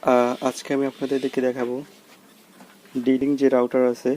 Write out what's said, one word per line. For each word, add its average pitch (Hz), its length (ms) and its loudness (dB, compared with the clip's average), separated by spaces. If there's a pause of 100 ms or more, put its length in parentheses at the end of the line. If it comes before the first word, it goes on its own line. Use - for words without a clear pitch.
(120)
আহ, 123 220 2 (140)
আজকে - 280 -8
আমি 139 160 0
আপনাদেরকে 135 560 -4
দেখাবো 123 280 -4 (1300)
ডিলিং 135 260 2 (100)
যে 135 160 4
রাউটার 123 260 2 (100)
আছে 127 240 -2